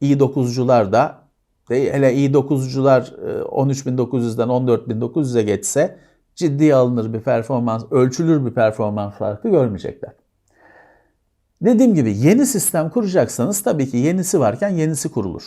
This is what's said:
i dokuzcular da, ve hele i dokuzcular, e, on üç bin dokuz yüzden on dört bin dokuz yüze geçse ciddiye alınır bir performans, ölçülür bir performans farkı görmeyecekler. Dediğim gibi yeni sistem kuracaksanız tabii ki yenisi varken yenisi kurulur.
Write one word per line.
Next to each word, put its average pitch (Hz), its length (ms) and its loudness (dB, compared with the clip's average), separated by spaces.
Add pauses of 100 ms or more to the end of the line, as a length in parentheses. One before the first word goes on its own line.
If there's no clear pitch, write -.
i 143 180 2
dokuzcular 123 760 2
da, 135 260 0 (500)
ve 127 240 0
hele 135 220 2
i 139 180 2
dokuzcular, 135 800 2 (140)
e, - 160 -6
on 135 260 -2
üç 139 160 -4
bin 127 120 -4
dokuz 123 260 -2
yüzden 113 240 -2
on 127 200 0
dört 117 220 0
bin 110 120 -4
dokuz 127 260 -2
yüze 117 160 0
geçse 107 560 -2 (360)
ciddiye 151 400 2
alınır 123 380 0
bir 110 80 -6
performans, 117 680 -2
ölçülür 143 540 2
bir 113 80 -6
performans 107 600 -2
farkı 104 360 -6
görmeyecekler. 123 640 -2 (1500)
Dediğim 233 320 4
gibi 113 240 2
yeni 196 280 4
sistem 165 440 -2
kuracaksanız 196 720 -2
tabii 143 260 0
ki 123 80 -4
yenisi 175 420 0
varken 123 300 0
yenisi 156 420 -2
kurulur. 98 360 -6